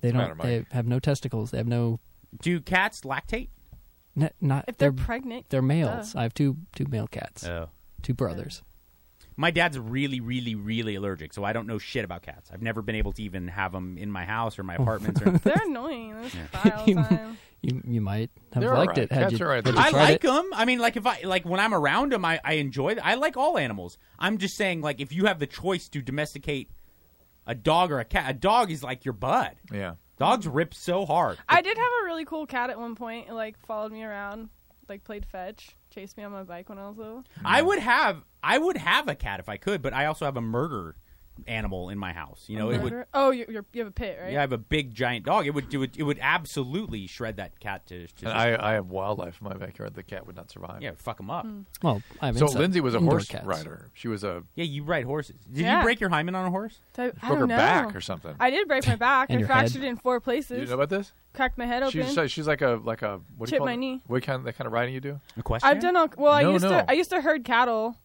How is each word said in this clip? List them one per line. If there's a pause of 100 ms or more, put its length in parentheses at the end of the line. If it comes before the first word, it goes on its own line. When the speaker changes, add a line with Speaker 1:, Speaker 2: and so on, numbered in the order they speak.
Speaker 1:
They
Speaker 2:
What's
the
Speaker 1:
don't.
Speaker 2:
matter,
Mike?
Speaker 1:
They
have
no
testicles.
They
have
no. (420)
Speaker 3:
Do
cats
lactate? (720)
Speaker 1:
N-, (100)
not.
Speaker 4:
If
they're
Speaker 1:
They're
Speaker 4:
pregnant,
Speaker 1:
They're
males.
Speaker 4:
duh.
Speaker 1:
I
have
two, (180)
two
male
cats.
Speaker 3:
Oh. (320)
Speaker 1:
Two
brothers. (720)
Speaker 3:
My
dad's
really,
really,
really
allergic,
so
I
don't
know
shit
about
cats.
I've
never
been
able
to
even
have
'em
in
my
house
or
my
apartments.
Or
Speaker 1:
<laughs>
Speaker 4:
They're
annoying.
They're
Speaker 3:
Yeah. (140)
Speaker 4:
fine
all
the
Speaker 1:
<laughs>
You,
Speaker 4:
time. (240)
Speaker 1:
you,
you
might (240)
have
Speaker 2:
They're
Speaker 1:
liked
Speaker 2:
all
right.
Speaker 1:
it
had
Speaker 2:
Cats
Speaker 1:
you,
Speaker 2:
are
all
right.
Speaker 1:
had
you
Speaker 3:
I
Speaker 1:
tried
Speaker 3:
like
Speaker 1:
it.
Speaker 3:
'em.
I
mean,
like,
if
I,
like,
when
I'm
around
'em,
I,
I
enjoy
th-,
I
like
all
animals. (220)
I'm
just
saying,
like,
if
you
have
the
choice
to
domesticate (800)
a
dog
or
a
cat,
a
dog
is
like
your
bud. (160)
Speaker 2:
Yeah. (240)
Speaker 3:
Dogs
rip
so
hard. (100)
Speaker 4:
I
did
have (100)
a
really
cool
cat
at
one
point.
It,
like,
followed
me
around, (380)
like,
played
fetch, (140)
chased
me
on
my
bike
when
I
was
little. (200)
Speaker 3:
I
would
have, (200)
I
would
have
a
cat
if
I
could,
but
I
also
have
a
murder (520)
animal
in
my
house.
You
know,
it
would.
Speaker 4:
Murder?
Oh,
you,
you're,
you
have
a
pit,
right?
Speaker 3:
Yeah,
I
have
a
big
giant
dog.
It
would,
it
would,
it
would
absolutely
shred
that
cat
to.
to
Speaker 2:
And
I,
I
have
wildlife
in
my
backyard.
The
cat
would
not
survive.
Speaker 3:
Yeah,
fuck
'em
up.
Speaker 4:
Hmm. (200)
Speaker 1:
Well, (180)
I
have
Speaker 2:
So
Speaker 1:
inside
Speaker 2:
Lindsay
was
a
Speaker 1:
indoor
Speaker 2:
horse
Speaker 1:
cats.
Speaker 2:
rider.
She
was
a (100)
Speaker 3:
Yeah,
you
ride
horses. (160)
Did
Speaker 4:
Yeah.
Speaker 3:
you
break
your
hymen
on
a
horse? (160)
Speaker 4:
Did
I, (200)
I
Speaker 2:
broke
Speaker 4:
don't
Speaker 2:
her
back
Speaker 4:
know.
Speaker 2:
or
something.
Speaker 4:
I
did
break
my
back.
Speaker 1:
And
Speaker 4:
I
Speaker 1:
your
Speaker 4:
fractured
Speaker 1:
head?
Speaker 4:
it
in
four
places.
Speaker 2:
You
know
about
this? (200)
Speaker 4:
Cracked
my
head
open.
Speaker 2:
She's,
she's
like
a,
like
a, (180)
what
do
you
Speaker 4:
Chipped
Speaker 2:
call
Speaker 4:
my
Speaker 2:
it?
Speaker 4:
knee.
Speaker 2:
What
kind,
that
kind
of
riding
you
do? (160)
Speaker 3:
Equestrian?
Speaker 4:
I've
done
all,
well,
I
Speaker 2:
No,
Speaker 4:
used
Speaker 2:
no.
Speaker 4:
to,
I
used
to
herd
cattle.